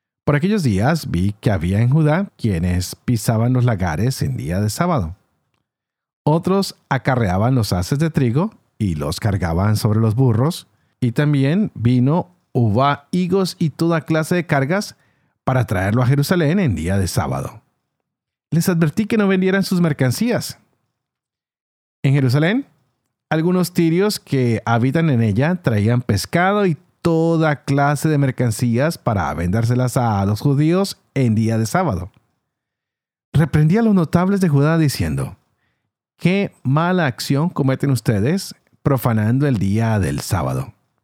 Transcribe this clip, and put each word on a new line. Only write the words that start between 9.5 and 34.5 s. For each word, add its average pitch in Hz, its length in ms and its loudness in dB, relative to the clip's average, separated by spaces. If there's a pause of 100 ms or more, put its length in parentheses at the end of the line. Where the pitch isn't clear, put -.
sobre 104 220 0
los 110 160 2
burros, 127 540 0 (320)
y 120 120 -2
también 147 640 0
vino, 127 540 0 (240)
uva, 120 580 0
higos 185 480 -2
y 160 120 -2
toda 170 320 -2
clase 160 320 -2
de 175 120 -2
cargas 156 480 -4 (500)
para 127 200 0
traerlo 101 380 -2
a 120 40 0
Jerusalén 151 540 0
en 127 140 0
día 85 240 -2
de 87 100 0
sábado. 67 540 -6 (880)
Les 165 180 0
advertí 175 380 0
que 233 100 -2
no 208 100 2
vendieran 190 360 2
sus 175 180 -2
mercancías. 160 800 -2 (1500)
En 135 80 2
Jerusalén, 147 540 2 (640)
algunos 175 420 0
tirios 175 480 2
que 123 440 0
habitan 131 460 2
en 117 120 2
ella 127 340 0
traían 117 440 0
pescado 185 640 0
y 165 120 0 (260)
toda 160 640 0
clase 143 440 0
de 151 100 2
mercancías 127 800 0
para 87 360 -2
vendérselas 117 640 0
a 110 280 0
los 107 160 -2
judíos 156 580 0 (160)
en 123 200 0
día 110 240 0
de 113 80 0
sábado. 110 460 -2 (1200)
Reprendí 156 460 2
a 233 40 2
los 214 120 4
notables 185 460 2
de 185 80 2
Judá 147 300 4